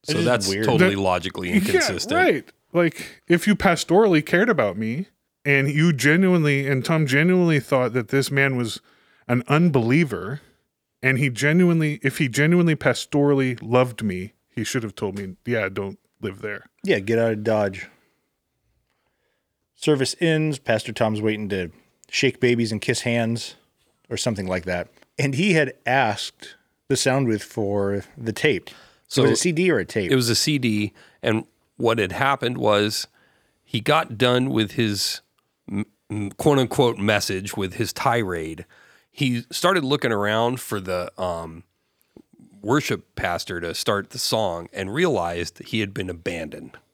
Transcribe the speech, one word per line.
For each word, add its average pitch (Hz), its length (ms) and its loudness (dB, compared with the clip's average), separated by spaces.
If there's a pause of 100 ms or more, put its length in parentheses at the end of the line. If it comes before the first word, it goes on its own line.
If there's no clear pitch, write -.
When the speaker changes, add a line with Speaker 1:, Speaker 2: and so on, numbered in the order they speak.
Speaker 1:
So - 40 -6
Speaker 2:
It's - 100 0
just 165 60 0
Speaker 1:
that's 113 240 2
Speaker 2:
weird. 104 160 0
Speaker 1:
totally 180 300 4
Speaker 3:
The 98 40 -2
Speaker 1:
logically 90 480 -2
Speaker 3:
Yeah, 87 80 -2
Speaker 1:
inconsistent. 233 580 0
Speaker 3:
right. 311 380 0 (220)
Like, - 520 -2
if 170 200 2
you 208 100 4
pastorally 175 680 4
cared 202 260 2
about 110 260 0
me 113 300 -4 (400)
and 139 240 2
you 156 240 4
genuinely, 147 720 2
and 135 180 0
Tom 160 220 2
genuinely 165 520 4
thought 127 360 0
that 123 140 -2
this 135 220 0
man 139 260 2
was 120 260 -4 (460)
an 123 200 0
unbeliever, 135 920 2 (600)
and 131 140 2
he 139 140 0
genuinely, 156 720 2
if 135 160 -2
he 143 100 0
genuinely 160 480 2
pastorally 135 840 2
loved 120 400 2
me, 92 320 -4 (160)
he 113 120 -6
should 117 200 -2
have 104 120 -10
told 101 240 -6
me, 95 180 -10 (100)
"Yeah, 110 240 -2
don't 98 280 -8 (220)
live 98 220 -8
there." 104 240 -10 (160)
Speaker 2:
Yeah, 190 160 2
get 107 200 0
out 113 140 2
of 107 100 -4
Dodge. 104 440 -2 (1900)
Service 135 460 0
ends. 156 380 0
Pastor 113 340 -2
Tom's 107 280 0
waiting 107 300 -2
to 90 200 -4 (400)
shake - 300 0
babies 117 320 2
and 107 80 -6
kiss - 220 -2
hands 117 520 -2 (540)
or 117 80 -8
something 101 300 -4
like 92 180 -4
that. 90 240 -4 (300)
And 139 160 0
he 180 200 2
had 147 200 0 (120)
asked 120 680 -2 (320)
the 135 80 2
sound 135 300 0
booth 107 160 0
for 101 640 -4 (120)
the 113 160 -6
tape. 113 380 -2 (380)
Speaker 1:
So 135 140 2
Speaker 2:
Was 135 80 6
it 113 40 2
a - 20 0
C 180 160 0
D 175 180 2
or 135 80 2
a 90 60 -2
tape? 98 260 -4
Speaker 1:
It 139 60 4
was 120 140 2
a 113 40 2
C 151 240 0
D. 104 340 -2 (300)
And 113 220 0 (320)
what 117 220 0
had 95 140 0
happened 131 460 -2
was 107 480 0 (560)
he - 180 -4
got 147 360 0
done 127 340 2
with 113 220 0
his 104 480 -2 (500)
m-, 101 160 -6 (240)
m-, 104 220 -6
quote 147 260 2
unquote 120 400 2
message, 101 580 0
with 95 180 -4
his 107 180 -4
tirade. 90 720 -4 (460)
He 123 420 -2
started 180 320 0
looking 135 280 0
around 110 480 0
for 104 200 -6
the, 90 400 -6
um, 82 420 -8 (1000)
worship 113 520 -2
pastor 87 460 -4
to 85 140 -6
start 101 360 -2
the - 80 -14
song 92 540 -2
and 98 220 -6
realized 87 640 -2
he - 220 -4
had 101 120 -4
been 98 160 -8
abandoned. 82 680 -10 (180)